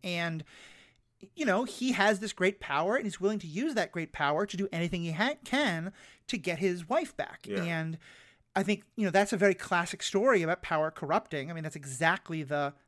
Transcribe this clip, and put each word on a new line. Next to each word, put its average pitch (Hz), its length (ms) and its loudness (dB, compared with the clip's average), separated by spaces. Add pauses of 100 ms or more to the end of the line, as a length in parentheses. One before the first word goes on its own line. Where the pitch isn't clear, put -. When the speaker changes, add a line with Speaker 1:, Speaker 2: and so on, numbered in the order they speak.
Speaker 1:
And, 170 400 -4 (920)
you 311 100 -2
know, 214 200 2
he 254 260 -2
has 208 300 4
this 208 100 -6
great 190 300 0
power 165 340 0
and 269 100 0
he's 190 140 -6
willing 202 200 2
to 170 80 -12
use 226 260 -2
that 202 180 0
great 165 220 -6
power 151 320 2
to 202 100 -8
do 190 160 -2
anything 170 320 -2
he 170 80 -4
ha-, 220 320 0
can 196 480 0 (360)
to 247 100 -4
get 170 220 -2
his 180 280 0
wife 285 300 0
back. - 280 -8
Speaker 2:
Yeah. 196 160 -2
Speaker 1:
And 165 360 -2 (580)
I 190 80 2
think, 202 200 -2 (120)
you 220 80 -2
know, 190 80 2
that's 294 220 4
a 214 40 0
very 190 180 6
classic 175 460 -2
story 208 420 4
about 165 180 0
power 156 300 0
corrupting. 156 600 -2
I - 20 -10
mean, 160 100 -8
that's 156 120 -8
exactly 160 680 0
the, 143 300 0 (140)